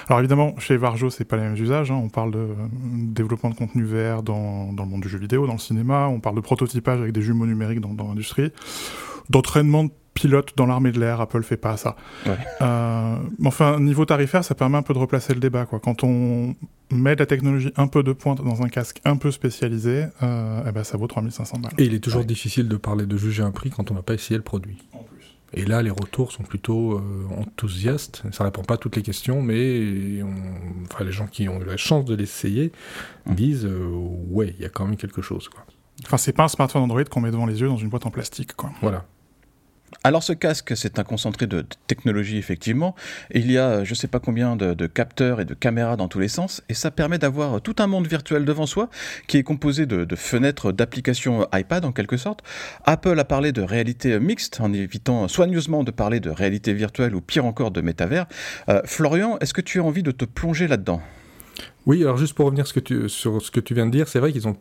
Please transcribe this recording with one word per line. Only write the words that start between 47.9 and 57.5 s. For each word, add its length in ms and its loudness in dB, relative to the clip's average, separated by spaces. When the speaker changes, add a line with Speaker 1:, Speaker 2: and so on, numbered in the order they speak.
Speaker 2:
virtuel 380 0
devant 220 0
soi, 240 -2
qui 100 6
est 40 6
composé 440 0
de, 180 2
de 100 -4
fenêtres 580 0
d'applications, 680 0
euh, 180 2
iPad, 280 0
en 60 0
quelque 260 0
sorte. 240 -6
Apple 340 4
a 60 4
parlé 260 2
de 120 0
réalité, 500 0
euh, 80 4
mixte, 400 -2
en 140 2
évitant, 500 0
euh, 40 -2
soigneusement 560 2
de 60 -4
parler 300 0
de 80 -4
réalité 460 0
virtuelle, 400 -2
ou 80 -2
pire 240 0
encore, 240 0